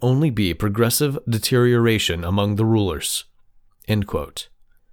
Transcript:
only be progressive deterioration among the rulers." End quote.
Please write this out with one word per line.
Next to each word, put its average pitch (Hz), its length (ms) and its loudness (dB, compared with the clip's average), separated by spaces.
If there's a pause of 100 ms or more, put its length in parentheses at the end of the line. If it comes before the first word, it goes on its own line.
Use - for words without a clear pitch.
only 131 300 2
be 101 220 0
progressive 117 640 0 (120)
deterioration 117 960 2
among 101 300 0
the 110 100 0
rulers." 104 580 -2 (640)
End 104 180 0
quote. - 440 -8 (440)